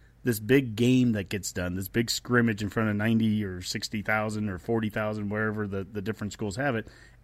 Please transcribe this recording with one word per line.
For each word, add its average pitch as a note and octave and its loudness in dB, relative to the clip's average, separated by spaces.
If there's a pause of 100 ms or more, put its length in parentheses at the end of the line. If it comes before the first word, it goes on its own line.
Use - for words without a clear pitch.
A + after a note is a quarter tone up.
(240)
this A2+ 0
big A#2+ 4
game B2 4
that G2+ -2
gets G2 -6
done, F2+ -4
this F#2+ -6
big A#2 0
scrimmage A#2 2
in G#2 -2
front A2 0
of G#2 0
ninety A2 2
or F#2 -6
sixty G#2 -6
thousand G#2+ -2
or F#2 -4
forty A2 0
thousand, G#2+ -4
wherever G#2+ -2
the, G2 -4
the G2 -8
different G#2 -6
schools G#2 -6
have C3+ 0
it, A2 -4 (360)